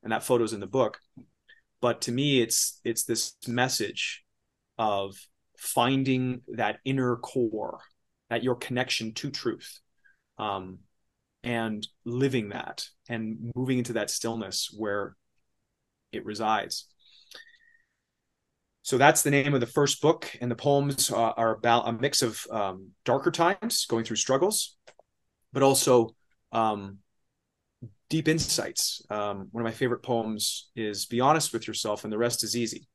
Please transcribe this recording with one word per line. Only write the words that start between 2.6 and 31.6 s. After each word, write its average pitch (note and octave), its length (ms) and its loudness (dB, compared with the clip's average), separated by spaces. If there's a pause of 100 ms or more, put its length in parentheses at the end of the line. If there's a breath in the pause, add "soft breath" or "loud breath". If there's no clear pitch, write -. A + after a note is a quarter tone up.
it's A#2 200 -2
this - 300 -4 (140)
message A#2+ 760 -2 (540)
of G2+ 380 0 (420)
finding B2+ 840 0 (120)
that G#2+ 300 -2
inner C3 320 0
core, A2 640 -4 (500)
that A#2 140 -2
your B2+ 100 0
connection B2 600 -4
to C#3 160 -6
truth, - 500 -8 (580 soft breath)
um, F#2+ 400 -6 (640)
and A2+ 440 -4 (180)
living A#2+ 460 0
that - 360 -10 (220)
and A2+ 460 -6
moving B2+ 240 0
into A#2+ 160 -2
that G#2 160 -2
stillness A2 680 -4
where G2+ 400 -2 (960)
it G#2+ 120 -8
resides. G#2+ 640 -2 (2000 loud breath)
So - 160 2
that's D3+ 240 8
the C#3+ 100 2
name C#3+ 200 4
of C3+ 60 4
the A#2 80 2
first C#3+ 340 2
book. - 300 2 (100)
And B2 80 -2
the A#2 60 0
poems, C#3+ 560 2
uh, G2+ 60 0
are A2+ 400 2
about A#2 320 4
a A#2 40 -2
mix B2+ 300 0
of, A2 300 -4
um, G2 400 -4 (120)
darker C#3 280 2
times, F#3+ 540 0
going A2+ 180 0
through A2 100 -4
struggles, C#3 640 0 (760)
but C#3 120 4
also, C3 500 6 (380)
um, G#2 460 -2 (1080)
deep D#3 200 0
insights. - 840 -2
Um, G2+ 400 -4
one A#2 100 -6
of A#2 40 -2
my A2+ 80 -2
favorite A#2+ 320 -2
poems A2 720 -2
is, G#2+ 300 -4
"Be A#2+ 140 -2
honest D3+ 320 4
with - 140 -4